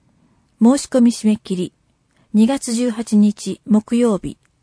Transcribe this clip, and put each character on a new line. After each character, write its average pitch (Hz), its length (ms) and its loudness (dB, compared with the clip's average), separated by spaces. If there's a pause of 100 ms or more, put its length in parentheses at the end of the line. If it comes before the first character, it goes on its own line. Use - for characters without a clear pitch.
(600)
申 240 160 4
し - 120 -10
込 262 120 0
み 240 120 4
締 - 160 -4
め 214 100 0
切 - 180 -8
り、 180 160 -8 (640)
二 214 120 4
月 254 280 -4
十 247 160 -2
八 220 260 -4
日 208 480 0
木 220 320 -2
曜 233 220 0
日、 - 180 -12 (260)